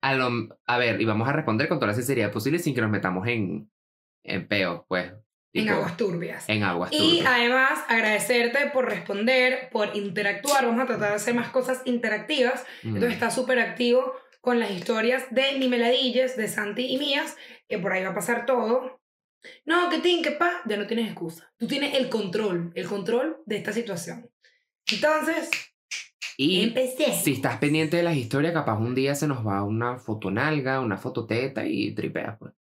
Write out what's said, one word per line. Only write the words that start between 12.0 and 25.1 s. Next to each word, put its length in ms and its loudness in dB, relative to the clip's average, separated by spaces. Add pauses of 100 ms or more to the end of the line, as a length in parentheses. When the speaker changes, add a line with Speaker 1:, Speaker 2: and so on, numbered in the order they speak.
Speaker 1:
Mm. 120 -6
Speaker 2:
Entonces, 180 2
está 180 0
súper 280 2
activo 540 2 (260)
con 200 2
las 120 -2
historias 580 0
de 300 2
Ni 80 2
Me 100 2
La 120 4
Dilles, 460 2
de 120 -2
Santi 440 -2
y 60 0
mías, 400 -2 (320)
que 80 -2
por 140 -2
ahí 120 0
va 60 -2
a 60 -4
pasar 320 -2
todo. 540 2 (640)
No, 240 2
que 100 0
tin, 220 2
que 100 0
pa, 360 0
ya 100 -2
no 100 -2
tienes 200 0
excusa. 500 -10
Tú 100 -4
tienes 300 -2
el 120 2
control, 680 -2
el 120 -6
control 580 -2
de 120 -4
esta 160 -6
situación. 560 -6 (640)
Entonces, 580 2 (880)